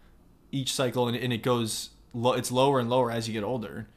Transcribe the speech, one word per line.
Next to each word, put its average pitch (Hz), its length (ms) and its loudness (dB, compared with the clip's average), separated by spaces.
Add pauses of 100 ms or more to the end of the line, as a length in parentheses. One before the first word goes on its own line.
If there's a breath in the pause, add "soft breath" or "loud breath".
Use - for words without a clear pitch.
(520 soft breath)
each 135 220 -4
cycle, 123 340 0
and, 120 100 -2
and 127 140 -2
it 113 100 -2
goes 120 500 -2 (220)
lo-, 120 200 2
it's 123 180 -2
lower 135 300 4
and 117 80 -2
lower 127 200 4
as 117 200 -4
you 110 40 -6
get 107 120 -4
older. 110 520 -6